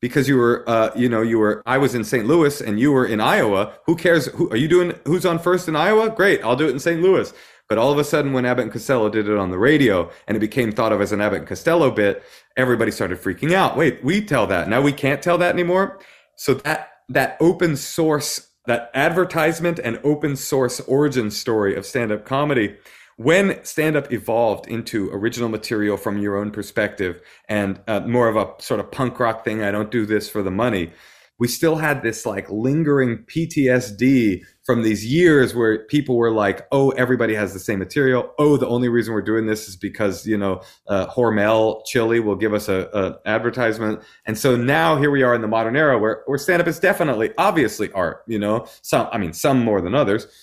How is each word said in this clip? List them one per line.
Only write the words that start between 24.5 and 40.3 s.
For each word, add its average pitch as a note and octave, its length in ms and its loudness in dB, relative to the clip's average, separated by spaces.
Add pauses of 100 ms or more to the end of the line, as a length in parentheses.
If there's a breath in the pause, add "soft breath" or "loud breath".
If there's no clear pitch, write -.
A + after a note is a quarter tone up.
into A2+ 440 -4
original A2+ 380 -2
material G#2 480 -2
from G2+ 200 -4
your G2+ 180 -2
own G#2 160 -4
perspective G2+ 720 -4 (260 soft breath)
and, G2+ 400 -2
uh, G#2 140 -2
more A#2 260 2
of G#2+ 80 0
a G2+ 240 -2
sort A2 220 -4
of - 100 -10
punk B2 280 -4
rock A2+ 260 -2
thing, A2 180 -4
"I G2+ 80 -2
don't G#2 180 -2
do A2+ 160 -2
this G#2 240 -2
for G#2 140 -4
the F#2+ 80 -2
money," G2 400 -2 (480 soft breath)
we A#2+ 80 0
still D#3+ 300 0
had D3+ 260 -2
this, A2+ 220 -4
like, G2+ 240 -6
lingering C3 760 0
P E3 220 -6
T C#3+ 200 0
S B2 240 2
D A2 520 2 (220 soft breath)
from A#2 180 0
these G#2+ 220 0
years C#3+ 480 4
where A2+ 340 2
people C#3+ 280 0
were A#2 160 2
like, G#2 400 0
"Oh, C3+ 200 4
everybody A#2+ 420 0
has G#2 200 -4
the F#2 60 -10
same G2+ 200 -4
material. B2+ 600 0
Oh, D3+ 160 6
the B2 120 0
only B2 200 0
reason A#2 260 0
we're G#2 100 -2
doing G#2+ 220 -2
this G#2+ 220 -4
is - 80 -16
because, G2+ 500 -6
you G#2+ 120 0